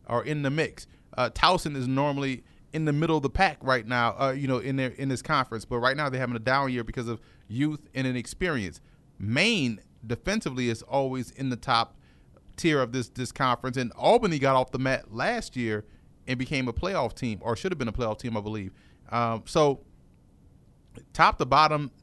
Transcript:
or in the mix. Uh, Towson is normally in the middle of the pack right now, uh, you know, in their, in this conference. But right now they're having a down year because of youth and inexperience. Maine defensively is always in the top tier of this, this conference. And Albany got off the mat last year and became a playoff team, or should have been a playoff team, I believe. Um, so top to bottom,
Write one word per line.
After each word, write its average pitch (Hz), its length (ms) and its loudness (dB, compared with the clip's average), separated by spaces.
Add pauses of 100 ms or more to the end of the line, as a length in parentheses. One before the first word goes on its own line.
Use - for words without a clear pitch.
or 117 160 0
in 147 180 -4
the 135 80 0
mix. 147 380 -4 (300)
Uh, 123 120 2
Towson 160 460 4
is 127 120 -4
normally 139 560 0 (280)
in 156 140 -2
the 147 80 2
middle 160 240 2
of 139 60 0
the 135 60 0
pack 180 320 2
right 127 240 2
now, 117 340 0
uh, 135 120 2
you 139 160 -4
know, 127 120 2
in 135 160 -4
their, 131 160 0
in 135 180 -4
this 127 120 -2
conference. 127 440 0
But 123 140 -2
right 131 180 2
now 151 100 -2
they're 127 120 -4
having 123 160 -2
a 113 40 -6
down 131 320 2
year 120 120 -2
because 113 240 -6
of 113 120 -6 (280)
youth 151 460 -2
and 131 140 -2
inexperience. 123 720 -4 (380)
Maine 131 640 0 (240)
defensively 127 640 -2
is 110 140 -2
always 131 480 -2
in 135 180 -6
the 127 80 -2
top 117 400 0 (580)
tier 156 260 4
of 117 120 0
this, 127 160 -2
this 123 220 -8
conference. 127 440 0
And 127 180 -2
Albany 175 460 4
got 135 160 4
off 131 160 2
the 131 80 -2
mat 131 340 -2
last 190 440 -4
year 110 260 -2 (440)
and 127 120 -2
became 131 280 -2
a 117 60 -2
playoff 170 420 -2
team, 110 260 -6
or 117 140 -2
should 185 160 -4
have 160 80 -4
been 120 80 -4
a 107 60 -4
playoff 110 260 -2
team, 117 180 -6
I 104 40 -2
believe. 104 300 -8 (400)
Um, 117 340 -2
so 147 360 2 (1300)
top 190 260 4
to 180 60 0
bottom, 147 460 4 (120)